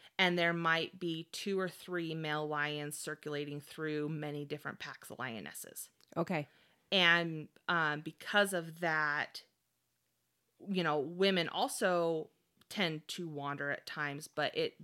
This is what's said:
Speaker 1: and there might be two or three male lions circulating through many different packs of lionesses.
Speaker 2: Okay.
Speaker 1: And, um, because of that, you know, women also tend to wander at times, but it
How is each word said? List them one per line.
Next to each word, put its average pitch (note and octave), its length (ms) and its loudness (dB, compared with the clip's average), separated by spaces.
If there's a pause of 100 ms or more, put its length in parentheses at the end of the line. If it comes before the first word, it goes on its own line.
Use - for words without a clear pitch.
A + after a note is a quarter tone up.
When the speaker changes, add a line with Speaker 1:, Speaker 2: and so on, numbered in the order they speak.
(180)
Speaker 1:
and F3+ 200 4
there E3+ 140 4
might E3 480 0
be E3 320 -4
two G3 260 -2
or F#3 100 0
three E3+ 460 -6
male D3+ 320 -2
lions D3 500 -2
circulating D3 640 -6
through D3+ 500 -2
many D3 340 -4
different C#3+ 340 -8
packs - 320 -12
of - 80 -10
lionesses. A2 680 -8 (280)
Speaker 2:
Okay. D#3 300 0 (460)
Speaker 1:
And, E3+ 560 6 (200)
um, D#3 340 2
because G3 500 2
of E3 280 -4
that, D#3 640 0 (1300)
you F#3 160 2
know, D3+ 160 4
women F3 480 2
also F3 800 2 (400)
tend E3 400 -2
to F3 200 -6
wander C#3+ 420 -4
at - 160 -6
times, D3 420 -6
but - 280 0
it - 280 0